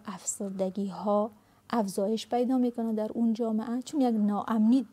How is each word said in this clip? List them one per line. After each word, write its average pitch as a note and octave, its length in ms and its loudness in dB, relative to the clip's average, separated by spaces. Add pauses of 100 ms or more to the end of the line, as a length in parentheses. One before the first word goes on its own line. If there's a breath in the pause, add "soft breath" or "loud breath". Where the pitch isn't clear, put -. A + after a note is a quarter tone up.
افسردگی‌ها G3 1200 -2 (400 soft breath)
افزایش G#3+ 580 -2
پیدا B3 300 2
می‌کنه A#3+ 340 0
در G#3+ 220 -2
اون A#3 180 2
جامعه، A3+ 500 -2
چون D#4 180 -2
یک B3 140 2
ناامنی، G#3+ 800 2